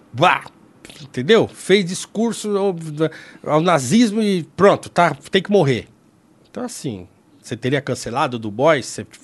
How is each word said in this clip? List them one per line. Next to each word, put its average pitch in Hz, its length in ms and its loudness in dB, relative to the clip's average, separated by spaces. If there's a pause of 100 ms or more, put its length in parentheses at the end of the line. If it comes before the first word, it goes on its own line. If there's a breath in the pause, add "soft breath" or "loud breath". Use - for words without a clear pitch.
(120)
bah, 139 320 2 (580)
entendeu? 139 460 2
Fez 196 360 0
discurso 208 720 -6
ao, 196 180 -2 (680 loud breath)
ao 151 160 2
nazismo 185 640 2
e 190 220 0 (120)
pronto, 190 320 4
tá, 170 260 2 (160)
tem 190 120 2
que - 80 -8
morrer. 139 380 2 (600)
Então, - 140 -10
assim, 107 440 -10 (340)
você - 140 -10
teria 131 240 -2
cancelado 127 560 -4
o 113 40 -10
Du 110 100 -8
Bois, 151 360 0
se - 160 -10
você - 40 -16 (180)